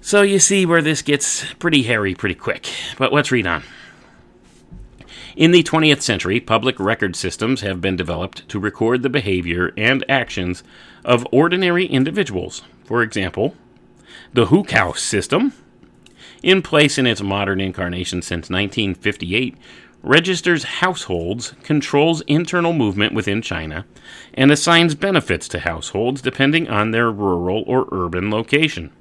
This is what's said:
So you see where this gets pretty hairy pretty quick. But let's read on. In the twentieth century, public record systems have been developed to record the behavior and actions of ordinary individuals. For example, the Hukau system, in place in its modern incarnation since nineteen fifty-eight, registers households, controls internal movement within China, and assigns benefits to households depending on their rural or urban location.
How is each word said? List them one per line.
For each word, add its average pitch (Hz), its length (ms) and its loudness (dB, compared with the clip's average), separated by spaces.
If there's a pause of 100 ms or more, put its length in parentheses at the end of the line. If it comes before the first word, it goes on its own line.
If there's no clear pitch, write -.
So 202 220 4
you 196 160 4
see 190 260 4
where 170 160 4
this 151 220 -2
gets - 520 -2
pretty 151 280 2
hairy 107 320 0
pretty 92 200 -4
quick. - 320 -6 (300)
But 131 160 0
let's 143 180 2
read 117 140 2
on. 85 180 -2 (1700)
In 160 140 6
the 170 140 8
twentieth 156 400 2
century, 101 360 0
public 120 400 0
record 101 360 0
systems 113 460 -4
have 95 200 -4
been 95 140 0
developed 87 540 -6
to 107 100 -6
record 113 420 0
the 131 80 -2
behavior 90 680 -2
and 123 320 0
actions 101 560 -2 (400)
of 120 280 2
ordinary 175 560 2
individuals. 135 720 -2 (220)
For 120 180 -2
example, 107 540 -4 (760)
the 117 140 4
Hukau 98 500 2
system, 175 560 0 (920)
in 190 180 4
place 151 380 2
in 127 80 2
its 104 160 0
modern 98 360 -2
incarnation 90 600 -4
since 87 300 -8
nineteen 98 420 -2
fifty-eight, 101 640 -4 (460)
registers 170 640 2
households, 107 1000 -4
controls 151 640 0
internal 170 440 0
movement 107 420 0
within 104 280 -2
China, 80 460 -8 (480)
and 135 160 6
assigns 170 420 4
benefits 156 540 -2
to - 140 -6
households 101 600 -4
depending 135 480 0
on 107 220 0
their 117 200 2
rural 98 540 0
or 127 260 0
urban 90 380 -2
location. 113 720 -2